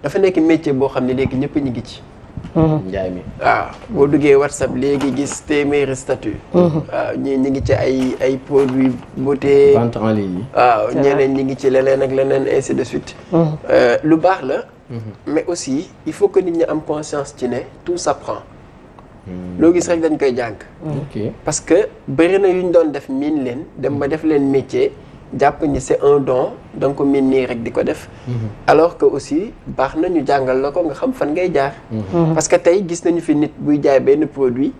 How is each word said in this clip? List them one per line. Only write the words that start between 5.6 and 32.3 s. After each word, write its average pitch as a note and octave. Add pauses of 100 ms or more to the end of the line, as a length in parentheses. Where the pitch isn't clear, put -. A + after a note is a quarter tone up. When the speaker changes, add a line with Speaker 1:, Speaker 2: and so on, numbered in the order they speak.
Speaker 1:
statut. B2 (160)
Speaker 2:
Mhm. E3 (100)
Speaker 1:
Waaw, B2
ñii C3+
ñi C3+
ngi C3+
ci C3+
ay, C3
ay C3+
produits C3 (240)
beauté. C#3
Speaker 3:
Vente A#2+
en A2
ligne G2
yi. A2+ (100)
Speaker 1:
Waaw, A#2
Speaker 2:
C'est C3+
vrai. C#3
Speaker 1:
ñeneen C#3
ñi C3+
ngi C3+
ci C3+
leneen C3+
ak C3
leneen, C3+ (100)
ainsi C3+
de C3
suite. - (160)
Speaker 2:
Mhm. D#3+ (140)
Speaker 1:
Euh, B2+
lu D#3
baax F3
la. - (340)
Speaker 3:
Mhm. A#2+ (280)
Speaker 1:
Mais D3
aussi, E3+ (160)
il D#3
faut G3+
que G3
nit F3+
ñi E3
am D#3
conscience D3+
ci B2+
ne B2+ (260)
tout F3
s'apprend. - (840)
Speaker 3:
Hmm. F2+
Speaker 1:
Loo E3+
gis F3
rek E3+
dañ D#3+
koy C3+
jàng. A2+ (280)
Speaker 3:
Ok. C#3 (140)
Speaker 1:
Parce D#3
que F#3 (220)
bëri E3+
na G3
yu F3+
ñu F3
doon E3
def C#3
miin C#3+
leen, B2 (180)
dem C#3
ba C#3+
def D#3+
leen C#3+
métier, C3+ (480)
jàpp C#3+
ni C#3
c'est -
un C#3+
don, C3+ (200)
da C#3+
nga C#3+
ko D3
miin C#3
nii C3
rek A#2+
di A2+
ko -
def. D3 (180)
Speaker 3:
Mhm. B2 (320)
Speaker 1:
Alors D#3+
que D3+
aussi, C#3+ (120)
baax C3+
na E3
ñu D#3+
jàngal C3
la C#3+
ko F3
nga D#3
xam -
fan D3
ngay F3+
jaar. C#3+ (200)
Speaker 3:
Mhm. A2 (100)
Speaker 2:
Mhm. E3